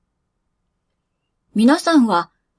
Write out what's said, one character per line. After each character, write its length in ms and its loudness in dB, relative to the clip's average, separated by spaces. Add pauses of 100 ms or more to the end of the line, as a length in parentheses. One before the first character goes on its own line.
(1500)
皆 260 0
さ 180 -2
ん 100 2
は 240 -4 (280)